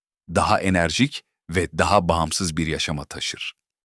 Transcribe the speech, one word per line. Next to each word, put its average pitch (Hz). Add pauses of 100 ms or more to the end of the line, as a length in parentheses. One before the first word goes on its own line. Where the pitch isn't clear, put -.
(360)
daha 95
enerjik 92 (260)
ve 82
daha 90
bağımsız 82
bir 80
yaşama 73
taşır. - (320)